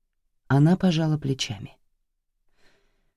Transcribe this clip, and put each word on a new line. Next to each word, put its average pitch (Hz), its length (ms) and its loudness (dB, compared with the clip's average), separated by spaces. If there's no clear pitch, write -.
Она 151 280 4
пожала 156 420 0
плечами. 135 580 -8